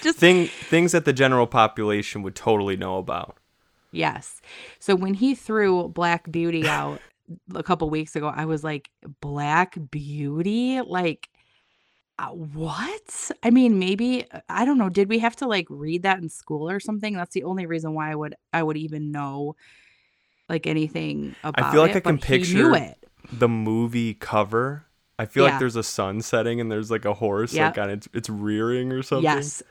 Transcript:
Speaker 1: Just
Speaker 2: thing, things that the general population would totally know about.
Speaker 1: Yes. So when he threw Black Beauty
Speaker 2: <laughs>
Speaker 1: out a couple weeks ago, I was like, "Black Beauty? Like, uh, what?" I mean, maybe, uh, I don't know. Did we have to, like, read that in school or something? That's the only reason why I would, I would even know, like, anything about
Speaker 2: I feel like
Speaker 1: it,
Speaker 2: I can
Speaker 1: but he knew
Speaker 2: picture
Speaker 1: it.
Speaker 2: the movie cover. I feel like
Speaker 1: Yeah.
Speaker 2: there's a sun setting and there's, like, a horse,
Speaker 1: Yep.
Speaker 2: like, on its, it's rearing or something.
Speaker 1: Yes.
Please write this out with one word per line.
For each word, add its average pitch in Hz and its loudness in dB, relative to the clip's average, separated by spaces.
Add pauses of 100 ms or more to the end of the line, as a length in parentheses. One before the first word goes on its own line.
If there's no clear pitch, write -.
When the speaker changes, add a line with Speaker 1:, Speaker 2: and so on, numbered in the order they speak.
Speaker 1:
Just 320 0
Speaker 2:
thing, 175 8
things 170 0
that 165 4
the 147 2
general 131 4
population 104 2
would 95 -8
totally 101 2
know 95 -4
about. - -6 (540)
Speaker 1:
Yes. - -6 (380)
So 196 2
when 190 0
he 247 2
threw 190 0
Black 170 -2
Beauty 165 0
Speaker 2:
<laughs> - -
Speaker 1:
out 147 -4 (500)
a 165 -8
couple 165 0
weeks 156 -4
ago, 151 -4
I 156 -4
was 160 -2
like, 151 -6 (320)
"Black 147 0 (140)
Beauty? 160 -2
Like, 180 -4 (920)
uh, 139 -8
what?" 160 -8 (120)
I 226 4
mean, 240 6
maybe, 233 0
uh, 160 -16
I 202 -2
don't 285 4
know. 196 4
Did 196 2
we 226 2
have 233 0
to, 269 -4
like, 190 0
read 156 -4
that 190 2
in 165 -8
school 151 -8
or 196 -4
something? 214 -6
That's 175 -6
the 190 -4
only 185 -4
reason 160 -4
why 156 -4
I 151 -6
would, 151 -8 (180)
I 165 2
would 156 -2
even 151 -6
know, 143 -8 (920)
like, 165 -4
anything 156 -4
about 147 2
Speaker 2:
I 135 0
feel 147 8
like 175 6
Speaker 1:
it, 196 2
Speaker 2:
I 175 -2
can 160 2
Speaker 1:
but - -6
he 135 4
knew 214 6
Speaker 2:
picture - 6
Speaker 1:
it. - -4 (260)
Speaker 2:
the 117 2
movie 113 0
cover. 113 -2 (320)
I 110 -4
feel 139 4
like 143 8
Speaker 1:
Yeah. 135 2
Speaker 2:
there's 123 0
a 113 0
sun 101 -2
setting 117 0
and 113 -4
there's, 110 -4
like, 110 -2
a 104 2
horse, 107 0
Speaker 1:
Yep. 156 2
Speaker 2:
like, 104 0
on 101 -2
its, 104 -8
it's 113 -6
rearing 110 -2
or 131 -4
something. 135 0
Speaker 1:
Yes. 143 0